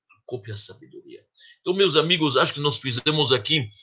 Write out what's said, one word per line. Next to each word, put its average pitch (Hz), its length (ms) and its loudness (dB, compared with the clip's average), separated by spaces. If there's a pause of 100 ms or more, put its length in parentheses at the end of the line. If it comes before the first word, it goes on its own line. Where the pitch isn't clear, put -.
(260)
própria 110 300 -12
sabedoria. - 680 -8 (360)
Então, 180 120 -2
meus 185 240 2
amigos, 156 400 2
acho 160 160 4
que 143 80 -8
nós 147 180 0
fizemos 135 540 0
aqui 127 340 0 (160)